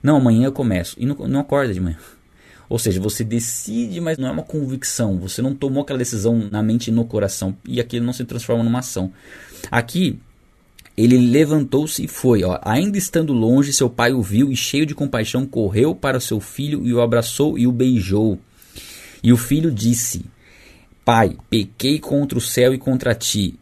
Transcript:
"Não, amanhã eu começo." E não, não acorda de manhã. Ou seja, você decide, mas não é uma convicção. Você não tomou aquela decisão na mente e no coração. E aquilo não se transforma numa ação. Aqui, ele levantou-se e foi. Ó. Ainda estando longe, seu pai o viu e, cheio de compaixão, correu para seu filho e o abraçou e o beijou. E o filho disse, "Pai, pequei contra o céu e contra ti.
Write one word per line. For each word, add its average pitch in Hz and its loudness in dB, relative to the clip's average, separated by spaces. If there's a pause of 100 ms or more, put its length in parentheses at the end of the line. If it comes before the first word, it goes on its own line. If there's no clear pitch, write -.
"Não, 147 4
amanhã 123 4
eu 135 -2
começo." 98 -2
E 120 -4
não, 139 -2
não 135 -4
acorda 139 0
de 90 -4
manhã. 87 -4 (680)
Ou 113 -2
seja, 95 0
você 104 -4
decide, 175 -4
mas 160 -4
não 131 -4
é 135 -6
uma 156 -6
convicção. 131 -4
Você 95 -8
não 135 -2
tomou 135 -2
aquela 135 -4
decisão 113 0
na 107 -2
mente 117 0
e 113 0
no 117 2
coração. 98 -4
E 123 -4
aquilo 120 -4
não 123 -2
se 123 -6
transforma 117 -2
numa 117 2
ação. 95 -6 (580)
Aqui, 139 0 (760)
ele 120 6
levantou-se 143 2
e - -8
foi. 113 2
Ó. 90 -2
Ainda 185 0
estando 160 0
longe, 127 4
seu 131 2
pai 120 2
o 131 0
viu 110 2
e, 123 -2
cheio 143 0
de 143 -6
compaixão, 127 -2
correu 113 0
para 135 -2
seu 110 -4
filho 143 -6
e 120 0
o 120 2
abraçou 117 2
e 120 4
o 127 4
beijou. 110 2 (840)
E 117 6
o 123 8
filho 151 0
disse, 113 -2 (760)
"Pai, 113 2 (100)
pequei 131 -2
contra 143 -2
o 120 -2
céu 123 2
e 131 -4
contra 127 0
ti. - -2